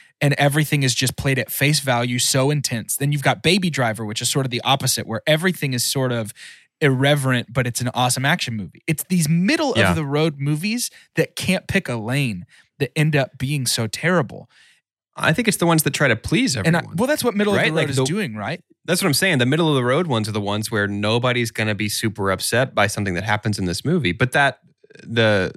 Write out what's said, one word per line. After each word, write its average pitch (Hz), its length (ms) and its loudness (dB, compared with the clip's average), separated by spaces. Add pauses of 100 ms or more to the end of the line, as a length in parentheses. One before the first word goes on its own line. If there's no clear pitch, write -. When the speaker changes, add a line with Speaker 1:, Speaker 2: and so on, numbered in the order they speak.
(200)
Speaker 1:
And 143 140 4
everything 143 480 2
is 127 120 2
just - 220 -2
played 135 220 0
at - 140 -4
face 143 280 2
value, 123 380 0
so 135 320 2
intense. 127 460 -4
Then 143 160 0
you've 143 100 -2
got 123 220 0
Baby 185 260 2
Driver, 113 340 -2
which 107 180 -6
is 117 60 0
sort 139 160 0
of 131 60 -6
the 113 120 -6
opposite, 131 440 0
where 110 200 -6
everything 156 460 0
is 120 120 -2
sort 131 260 -2
of 113 220 -4 (480)
irreverent, 135 720 2
but 123 140 0
it's 117 140 -4
an 123 140 -2
awesome 127 300 0
action 139 320 0
movie. 90 320 -10
It's 156 200 -2
these 170 200 2
middle 226 480 2
Speaker 2:
Yeah. 196 140 2
Speaker 1:
of 170 60 2
the 156 80 -2
road 143 360 0
movies 160 500 -2 (240)
that - 220 -2
can't - 320 -2
pick 185 200 -2
a 123 60 -2
lane 117 500 -2 (360)
that - 180 -4
end 151 160 2
up - 240 0
being 131 280 -4
so 113 200 -2
terrible. 156 640 -2 (640)
Speaker 2:
I - 200 2
think 233 120 0
it's 208 120 2
the 175 80 2
ones 165 160 4
that 139 100 0
try 143 160 2
to 110 80 2
please 190 400 -2
Speaker 1:
And 165 180 2
I, 170 40 2
Speaker 2:
everyone. - 180 -8
Speaker 1:
well, 226 100 0
that's 302 160 0
what 240 140 0
middle 208 180 2
Speaker 2:
Right? - 140 2
Speaker 1:
of 160 60 -2
the 165 60 0
road - 20 2
Speaker 2:
Like 151 80 -2
Speaker 1:
is 123 60 -2
Speaker 2:
the 131 80 2
Speaker 1:
doing, 156 300 -4
right? 107 280 -8 (240)
Speaker 2:
That's 175 160 0
what 190 60 2
I'm 143 60 2
saying. 180 240 2
The 120 80 2
middle 156 220 2
of 147 60 4
the 127 100 2
road 147 220 2
ones 110 220 0
are 104 40 -4
the 107 80 -2
ones 104 300 -2
where 101 180 0
nobody's 117 600 0
gonna 107 240 -2
be 104 160 -2
super 98 400 -2
upset 117 440 0
by 104 120 4
something 101 280 -2
that 87 100 -4
happens 107 340 -2
in 95 80 -2
this 85 180 -2
movie. 143 280 0
But - 200 0
that 139 280 2 (440)
the, 110 520 2